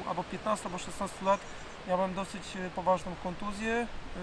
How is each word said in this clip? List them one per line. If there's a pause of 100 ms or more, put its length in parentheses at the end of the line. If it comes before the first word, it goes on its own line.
albo
piętnastu,
albo
szesnastu
lat (480)
miałem
dosyć, (140)
y,
poważną
kontuzję. (360)